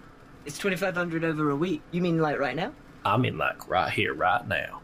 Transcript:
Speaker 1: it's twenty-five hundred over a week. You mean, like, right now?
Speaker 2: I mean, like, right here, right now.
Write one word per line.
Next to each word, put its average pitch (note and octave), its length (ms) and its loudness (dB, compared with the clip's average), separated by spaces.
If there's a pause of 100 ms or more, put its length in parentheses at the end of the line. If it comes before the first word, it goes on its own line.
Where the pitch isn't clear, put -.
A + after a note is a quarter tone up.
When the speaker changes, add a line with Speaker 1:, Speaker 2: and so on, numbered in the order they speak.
(460)
Speaker 1:
it's C#3+ 120 -10
twenty-five F#3 380 -2
hundred E3+ 280 -2
over D#3 260 0
a C#3+ 60 2
week. E3+ 340 -2
You F3 100 -2
mean, E3+ 200 2
like, D3 180 2
right B2+ 180 -2
now? G3 160 -4 (320)
Speaker 2:
I G#2 120 4
mean, A#2+ 220 2
like, - 300 -2
right E2 240 2
here, - 220 0
right F2+ 340 2
now. - 360 -4